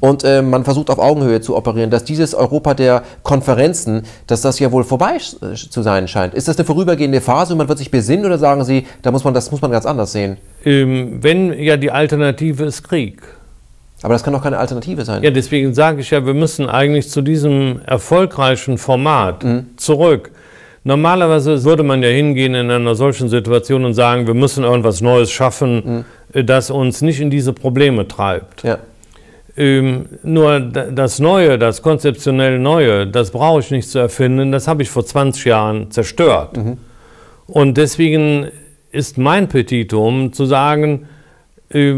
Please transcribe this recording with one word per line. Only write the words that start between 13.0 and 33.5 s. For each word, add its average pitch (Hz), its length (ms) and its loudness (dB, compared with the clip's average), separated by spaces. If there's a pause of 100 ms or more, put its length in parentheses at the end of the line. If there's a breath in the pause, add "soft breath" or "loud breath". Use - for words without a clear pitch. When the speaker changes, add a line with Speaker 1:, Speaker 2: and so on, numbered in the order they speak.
Speaker 1:
Aber 110 100 -2
das 120 100 2
kann 143 120 -2
doch 135 80 -4
keine 139 160 -4
Alternative 123 480 -6
sein. 104 160 -4
Speaker 2:
Ja, 147 80 2
deswegen 135 420 -2
sage 151 300 0
ich - 80 -12
ja, 139 160 0
wir 135 80 0
müssen 151 340 -2
eigentlich 139 400 0
zu 143 140 -4
diesem 139 640 0
erfolgreichen 131 880 0
Format 127 680 0
Speaker 1:
Mhm. 127 240 -2 (100)
Speaker 2:
zurück. 151 520 2 (560 loud breath)
Normalerweise 156 800 2
würde 156 180 4
man 135 200 2
ja 120 80 4
hingehen 131 440 2
in 120 160 -2
einer 120 240 0
solchen 127 360 0
Situation 120 560 0
und 117 80 0
sagen, 120 320 2
wir 117 80 0
müssen 131 280 0
irgendwas 113 380 2
Neues 120 300 2
schaffen, 127 460 0
Speaker 1:
Mhm. 117 280 -6 (340 loud breath)
Speaker 2:
äh, 127 60 0
das 131 260 0
uns 131 300 -2
nicht 147 220 0
in 147 80 0
diese 135 240 0
Probleme 131 520 0
treibt. - 560 -6
Speaker 1:
Ja. 117 140 -2 (800 soft breath)
Speaker 2:
Ähm, 135 480 0 (180)
nur 151 380 2
d-, 123 340 -6
das 127 240 0
Neue, 160 400 4
das 113 220 0
konzeptionell 135 800 0
Neue, 127 480 2
das 101 240 -2
brauche 151 300 2